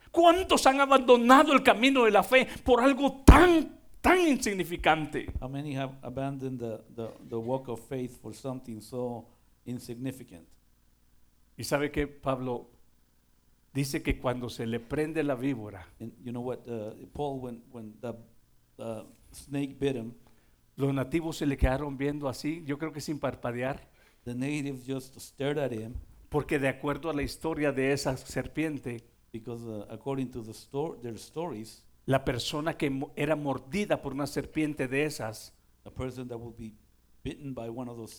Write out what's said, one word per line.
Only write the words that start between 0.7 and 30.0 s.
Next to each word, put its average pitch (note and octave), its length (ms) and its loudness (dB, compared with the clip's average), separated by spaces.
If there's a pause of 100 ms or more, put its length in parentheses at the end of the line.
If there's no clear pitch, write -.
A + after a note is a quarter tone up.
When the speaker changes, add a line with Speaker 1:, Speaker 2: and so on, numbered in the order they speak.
Speaker 1:
abandonado C4 720 8
el C4+ 100 6
camino B3 420 6
de G#3+ 60 6
la G3+ 120 8
fe B3 260 4 (160)
por A#3+ 160 6
algo C4+ 460 4
tan, E4 520 10 (220)
tan F4 260 6
insignificante? D#3+ 1000 0 (160)
Speaker 2:
How B2+ 60 -6
many C#3 280 -6
have C3+ 160 -6 (100)
abandoned C3 580 -6
the, A2+ 200 -6 (160)
the, A2+ 140 -8 (180)
the A#2 100 -6
walk C3 300 -4
of A2+ 100 -6 (100)
faith B2+ 340 -8
for A2 120 -12
something B2+ 460 -10
so A#2+ 460 -8 (400)
insignificant? B2 800 -12 (1120)
Speaker 1:
¿Y B2 60 -8
sabe C#3+ 260 0
qué? D3 160 -2
Pablo B2+ 640 -6 (1040)
dice C#3+ 280 -2
que - 160 0
cuando B2 300 -2
se A#2 180 -8
le A2+ 140 -2
prende D3+ 420 -2
la C#3+ 120 0
víbora, A2 520 -6 (140)
Speaker 2:
And A2+ 120 -12 (120)
you B2+ 80 -8
know A#2+ 100 -8
what, A#2+ 240 -8
uh, A2+ 280 -8 (180)
Paul, C#3 280 -6
when, A#2+ 300 -12
when G#2+ 300 -16
the, A#2 140 -8 (680)
uh, A2+ 220 -8 (280)
snake C#3 460 -8
bit C3+ 180 -2
him, A2+ 160 -10 (640)
Speaker 1:
los C#3 160 0
nativos D3+ 440 -2
se D#3+ 100 -2
le C#3 100 0
quedaron C3+ 400 0
viendo C#3+ 320 -4
así, D#3 380 -6
yo C#3 120 -4
creo D#3 140 -6
que D3+ 80 -10
sin D3 200 -6
parpadear, B2 680 -6 (360)
Speaker 2:
the A#2+ 100 -8
natives C3+ 520 -4
just C3 340 -8
stared C#3+ 380 -4
at C3+ 140 -2
him, C#3 220 -8 (360)
Speaker 1:
porque D3 280 0
de C3+ 100 2
acuerdo C#3+ 420 -4
a - 40 -2
la C#3+ 80 -2
historia D3+ 480 -2
de C3+ 220 2
esa C#3 240 -2
serpiente, C3 880 -6 (280)
Speaker 2:
because, A#2 320 -10
uh, G#2+ 260 -10
according C3 420 -6